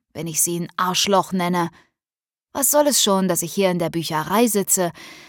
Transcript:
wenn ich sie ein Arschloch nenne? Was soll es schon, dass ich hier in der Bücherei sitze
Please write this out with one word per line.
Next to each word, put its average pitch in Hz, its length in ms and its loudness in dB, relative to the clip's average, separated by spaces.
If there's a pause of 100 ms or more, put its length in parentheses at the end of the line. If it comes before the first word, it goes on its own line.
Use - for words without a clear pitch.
(140)
wenn 160 120 -10
ich 156 140 -4
sie 170 200 -2
ein 170 180 -8
Arschloch 185 540 0
nenne? 175 380 0 (880)
Was 269 140 0
soll 294 160 4
es 277 160 2
schon, 190 240 2
dass 175 160 0
ich 165 100 -8
hier 196 200 2
in 175 80 -2
der 165 100 -2
Bücherei 165 560 0
sitze 190 460 0 (360)